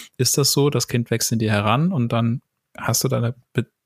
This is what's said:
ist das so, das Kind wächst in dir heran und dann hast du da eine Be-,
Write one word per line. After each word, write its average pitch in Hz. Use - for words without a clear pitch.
ist -
das 139
so, 139
das 123
Kind 120
wächst -
in 113
dir 107
heran 110
und 127
dann 117
hast -
du 131
da 123
eine 117
Be-, 117